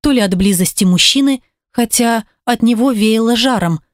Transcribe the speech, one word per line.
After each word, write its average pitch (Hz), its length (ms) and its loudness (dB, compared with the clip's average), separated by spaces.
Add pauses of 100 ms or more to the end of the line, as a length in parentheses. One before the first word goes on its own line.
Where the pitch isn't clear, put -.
то 294 100 0
ли 254 80 2
от 196 160 0
близости 190 480 0
мужчины, 262 580 2 (300)
хотя 233 540 -2 (200)
от 240 160 -2
него 233 300 2
веяло 220 440 0
жаром 202 440 -2 (140)